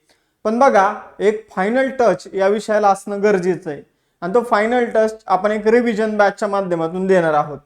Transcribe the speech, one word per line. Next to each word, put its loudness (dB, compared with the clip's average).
पण -2
बघा, 4
एक -2
फायनल -2
टच 0
या 0
विषयाला 0
असणं -2
गरजेचं 0
आहे -12
आणि -4
तो 2
फायनल 0
टच 0
आपण 0
एक -4
रिव्हिजन 2
बॅचच्या 2
माध्यमातून -2
देणार 2
आहोत. -2